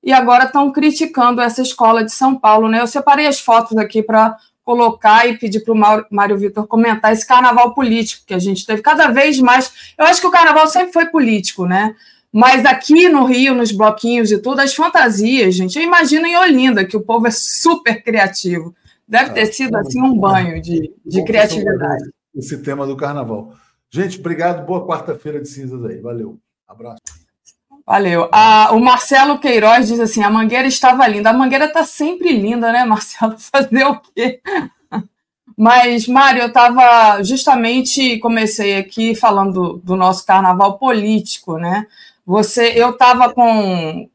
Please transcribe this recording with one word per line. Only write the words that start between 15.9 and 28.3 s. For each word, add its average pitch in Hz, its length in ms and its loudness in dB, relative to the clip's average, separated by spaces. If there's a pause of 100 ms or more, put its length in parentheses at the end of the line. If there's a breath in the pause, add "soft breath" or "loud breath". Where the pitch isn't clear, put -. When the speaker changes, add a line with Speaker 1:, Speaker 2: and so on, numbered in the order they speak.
Speaker 1:
em 349 100 -2
Olinda, 262 480 2
que 190 120 -8
o 202 60 -2
povo 233 240 -2
é 233 40 2
super 233 720 -2
criativo. 185 720 -4 (320)
Deve 240 240 -2
Speaker 2:
Ah, 208 40 -14
Speaker 1:
ter 214 120 -2
sido, 233 260 -6
Speaker 2:
bom. 220 60 -4
Speaker 1:
assim, 247 220 -6
um 262 160 0
banho 185 460 -2
de, 165 300 -6 (120)
de 180 140 -4
Speaker 2:
Bom 170 80 -2
que 220 60 -6
você 214 260 0
Speaker 1:
criatividade. 175 460 -6
Speaker 2:
lembrou 143 80 -18 (240)
esse 135 260 -12
tema 139 240 -8
do 135 100 -8
carnaval. 127 560 -10 (380 soft breath)
Gente, 185 300 -8
obrigado. 165 440 -6
Boa 180 220 -8
quarta-feira 151 540 -10
de 143 80 -16
cinzas 127 360 -14
aí. 107 160 -12
Valeu. 113 380 -14 (300)
Abraço. 110 320 -20 (840)
Speaker 1:
Valeu. 180 460 -2